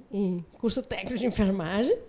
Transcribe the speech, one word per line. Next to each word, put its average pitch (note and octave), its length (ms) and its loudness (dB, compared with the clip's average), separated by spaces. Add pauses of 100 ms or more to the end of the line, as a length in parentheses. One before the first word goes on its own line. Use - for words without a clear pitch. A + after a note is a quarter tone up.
(120)
em F#3 420 0
curso A#3 280 -2
técnico A#3+ 360 -6
de A3+ 80 0
enfermagem G3 720 2 (140)